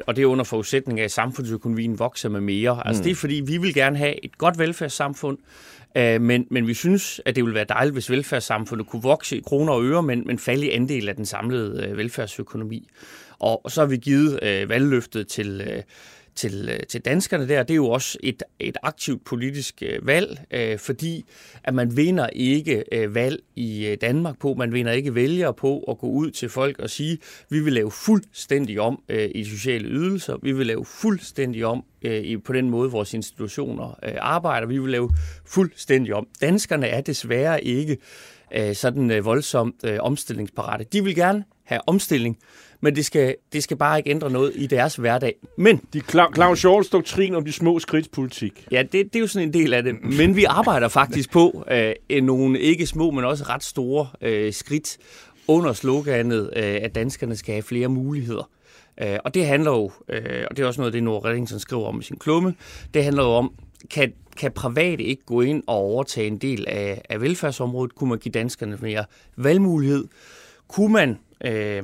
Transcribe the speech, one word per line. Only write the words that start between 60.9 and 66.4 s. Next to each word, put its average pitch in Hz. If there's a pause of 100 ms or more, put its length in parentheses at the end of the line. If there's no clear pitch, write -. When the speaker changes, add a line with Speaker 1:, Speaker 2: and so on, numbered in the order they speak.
Speaker 1:
det, 117
Nora 110
Reddington 117
skriver 113
om 113
i -
sin -
klumme, 175 (400)
det 147
handler 143
jo 123
om, 123 (380)
kan, 139 (240)
kan 135
private 151
ikke 131
gå 120
ind 135
og 117
overtage 107
en 107
del 127